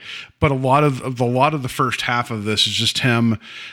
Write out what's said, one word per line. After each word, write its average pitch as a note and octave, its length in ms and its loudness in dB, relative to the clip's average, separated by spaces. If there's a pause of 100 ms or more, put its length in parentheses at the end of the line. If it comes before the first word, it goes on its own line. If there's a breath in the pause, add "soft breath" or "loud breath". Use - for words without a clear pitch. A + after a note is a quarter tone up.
(400 loud breath)
but D#3 100 2
a C#3 40 0
lot C3 280 4
of, C#3 200 2
of B2+ 140 -6
the, B2 80 0
a - 20 2
lot B2+ 280 2
of C#3+ 80 -4
the B2 60 -4
first B2+ 340 -2
half A#2+ 280 -2
of A2 140 -6
this G#2 220 0
is G#2 80 -2
just G#2+ 240 -2
him, A#2 400 2 (340 loud breath)